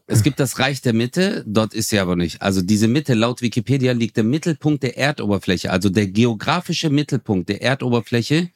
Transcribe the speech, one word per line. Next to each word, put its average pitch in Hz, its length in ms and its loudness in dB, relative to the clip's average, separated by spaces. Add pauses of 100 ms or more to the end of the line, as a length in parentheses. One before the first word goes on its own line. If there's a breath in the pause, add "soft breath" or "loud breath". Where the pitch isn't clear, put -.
es 113 160 2
gibt 147 180 0
das 131 180 -2
Reich 131 220 0
der 127 140 0
Mitte, 165 520 0
dort 110 280 0
ist 110 160 -4
sie 107 80 2
aber 90 180 0
nicht. 85 240 -2
Also 95 220 0
diese 104 260 2
Mitte, 135 240 0
laut 120 300 0
Wikipedia, 123 500 0
liegt 117 240 -2
der 113 80 2
Mittelpunkt 151 580 -2
der 123 140 -4
Erdoberfläche. 101 760 -2
Also 95 200 2
der 104 160 2
geografische 123 840 0
Mittelpunkt 123 600 0
der 101 100 -4
Erdoberfläche 123 960 0